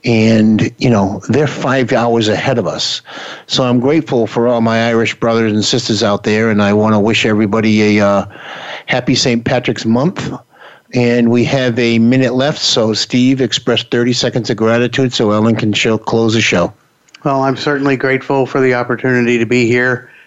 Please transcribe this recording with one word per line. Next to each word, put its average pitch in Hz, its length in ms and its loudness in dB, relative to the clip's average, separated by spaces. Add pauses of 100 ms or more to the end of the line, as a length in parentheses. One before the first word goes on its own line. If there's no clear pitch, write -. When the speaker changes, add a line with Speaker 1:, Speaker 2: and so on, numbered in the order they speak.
Speaker 1:
and, 110 720 2
you - 120 0
know, 101 380 2
they're 139 200 2
five 131 440 -2
hours 117 380 2
ahead 120 280 -2
of 104 80 -2
us. - 360 -6 (460)
So - 180 -2
I'm 123 160 2
grateful 143 440 0
for 117 220 0
all 120 140 2
my 113 260 0
Irish 117 320 0
brothers 113 320 0
and 107 140 0
sisters 117 360 -2
out 101 220 0
there, 110 260 0
and 104 140 2
I 101 100 2
want 107 220 2
to 104 40 2
wish 104 260 0
everybody 107 720 2
a, 101 80 2
uh, 101 180 0 (600)
happy 127 280 -2
Saint 117 300 0
Patrick's 123 400 -2
month. 127 460 -2 (640)
And 120 360 2
we 120 140 2
have 127 340 0
a 117 180 2
minute 123 380 2
left, 135 260 -2
so 110 320 0
Steve, 127 480 0
express 120 420 -2
thirty 120 300 0
seconds 120 380 -2
of 107 60 -2
gratitude 120 540 0
so 110 200 0
Ellen 110 240 2
can 107 180 -2
show, 110 240 0
close 113 380 0
the 113 60 0
show. - 300 0 (540)
Speaker 2:
Well, 135 160 0
I'm 135 160 -2
certainly 139 400 -2
grateful 131 480 0
for 135 160 -2
the 127 140 2
opportunity 123 640 0
to 113 80 0
be 123 180 2
here. 123 460 0 (160)